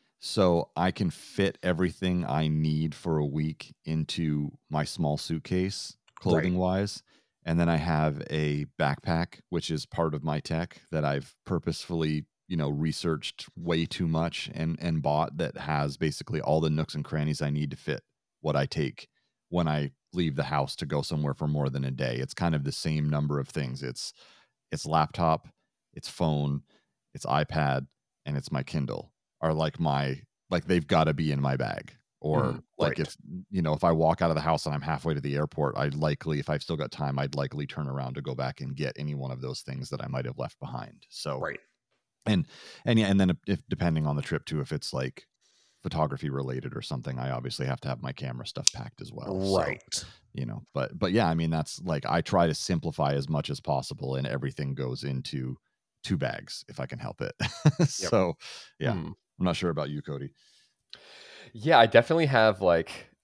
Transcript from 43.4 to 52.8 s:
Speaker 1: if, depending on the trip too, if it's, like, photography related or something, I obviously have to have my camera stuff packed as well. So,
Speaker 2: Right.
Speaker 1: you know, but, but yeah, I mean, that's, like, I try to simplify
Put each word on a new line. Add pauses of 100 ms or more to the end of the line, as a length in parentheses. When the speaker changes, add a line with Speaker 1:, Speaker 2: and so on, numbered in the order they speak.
Speaker 1:
if,
depending
on
the
trip
too,
if
it's,
like, (560)
photography
related
or
something,
I
obviously
have
to
have
my
camera
stuff
packed
as
well.
So,
Speaker 2:
Right. (300)
Speaker 1:
you
know, (100)
but,
but
yeah,
I
mean,
that's,
like,
I
try
to
simplify